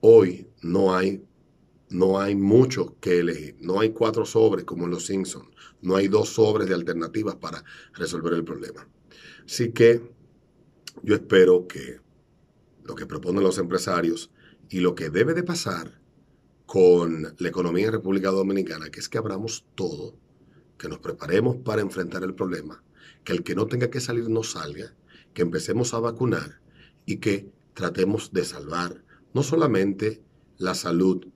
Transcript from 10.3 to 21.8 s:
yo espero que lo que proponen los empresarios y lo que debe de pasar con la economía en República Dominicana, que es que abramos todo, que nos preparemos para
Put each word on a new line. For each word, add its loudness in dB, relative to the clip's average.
yo 2
espero 6
que -14
lo -10
que -12
proponen 0
los 2
empresarios -2
y -4
lo 4
que -6
debe 2
de -2
pasar -6
con 4
la -4
economía 0
en 0
República -2
Dominicana, -2
que -18
es -12
que -4
abramos -6
todo, -8
que -12
nos -10
preparemos -2
para -4